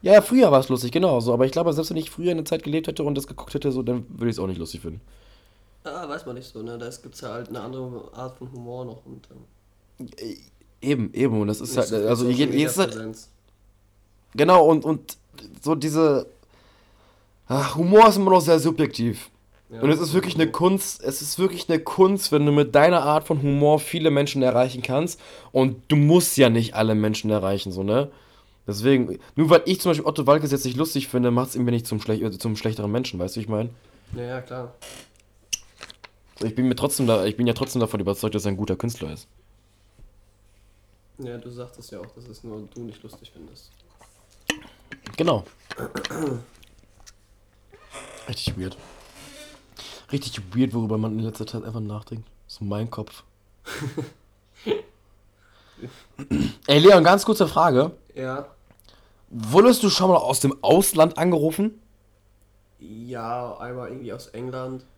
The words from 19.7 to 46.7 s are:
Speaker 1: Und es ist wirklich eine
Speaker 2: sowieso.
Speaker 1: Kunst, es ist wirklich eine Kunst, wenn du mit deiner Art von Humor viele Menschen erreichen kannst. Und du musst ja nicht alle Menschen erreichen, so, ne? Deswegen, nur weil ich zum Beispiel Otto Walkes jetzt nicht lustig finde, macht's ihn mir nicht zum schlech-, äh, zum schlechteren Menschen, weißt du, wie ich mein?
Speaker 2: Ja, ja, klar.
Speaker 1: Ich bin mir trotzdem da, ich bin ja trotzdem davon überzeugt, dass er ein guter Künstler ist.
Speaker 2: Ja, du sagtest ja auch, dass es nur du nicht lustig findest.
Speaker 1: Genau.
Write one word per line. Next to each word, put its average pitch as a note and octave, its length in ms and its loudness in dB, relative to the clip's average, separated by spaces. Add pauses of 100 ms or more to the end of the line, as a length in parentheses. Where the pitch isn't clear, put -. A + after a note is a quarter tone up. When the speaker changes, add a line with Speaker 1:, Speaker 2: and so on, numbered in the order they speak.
Speaker 1:
Und C3+ 100 2
es D#3 80 2
ist D#3 140 -4
wirklich F3+ 220 0
eine D#3+ 100 2
Speaker 2:
sowieso. D#3+ 120 -6
Speaker 1:
Kunst, F#3 460 -2
es C3+ 180 -6
ist D3+ 180 -8
wirklich F#3 300 -4
eine D#3+ 100 2
Kunst, F#3+ 520 2
wenn D3 140 2
du D3 80 4
mit D3 200 2
deiner D#3 300 6
Art D3+ 240 2
von D3+ 140 -2
Humor C#3+ 380 4
viele D#3 320 0
Menschen C#3+ 320 0
erreichen B2 380 0
kannst. D3 380 -4 (320)
Und C3 380 0
du D3+ 80 2
musst D#3+ 400 4
ja C3 120 8
nicht A2+ 260 0
alle A2 200 2
Menschen G#2+ 360 -2
erreichen, G2 420 -2
so, F#2+ 100 -6
ne? B2 260 0 (580)
Deswegen, A#2 500 0 (180)
nur D#3 140 0
weil E3+ 160 8
ich F#3 160 0
zum F3+ 100 0
Beispiel D3+ 140 -2
Otto D3 220 -2
Walkes D3 240 2
jetzt C#3 140 -2
nicht B2 120 -6
lustig C#3+ 300 -4
finde, B2 240 0
macht's B2 240 -2
ihn B2 80 -2
mir A#2+ 80 0
nicht A#2 160 -2
zum G#2+ 120 -6
schlech-, A2 220 -4
äh, A2 160 -4
zum A2+ 180 -4
schlechteren G#2+ 360 -6
Menschen, B2 280 -6
weißt F2+ 160 -6
du, A2 40 -8
wie G#2+ 40 -8
ich G2+ 60 -12
mein? A2 220 -4 (440)
Speaker 2:
Ja, A#2+ 80 -10
ja, B2 180 -10
klar. B2 340 -16 (1700)
Speaker 1:
Ich A#2 140 -4
bin B2+ 120 0
mir B2 80 0
trotzdem C#3 320 -2
da, G#2+ 180 2
ich G#2+ 100 -2
bin A#2+ 120 0
ja A#2 60 0
trotzdem C3 260 -4
davon A2 200 -2
überzeugt, G2+ 360 -4
dass G2 100 -2
er G2+ 60 -2
ein G2 60 -6
guter G2+ 180 -4
Künstler A#2 360 -8
ist. - 160 -18 (1900)
Speaker 2:
Ja, A#2+ 200 -14
du A#2 120 -16
sagtest A#2+ 420 -18
ja G2+ 80 -16
auch, F2+ 60 -16 (100)
dass A#2 120 -20
es G#2+ 160 -20
nur G#2+ 300 -14
du A#2+ 100 -16
nicht G#2+ 180 -16
lustig - 320 -20
findest. - 380 -20 (1500)
Speaker 1:
Genau. D3+ 260 0 (2750)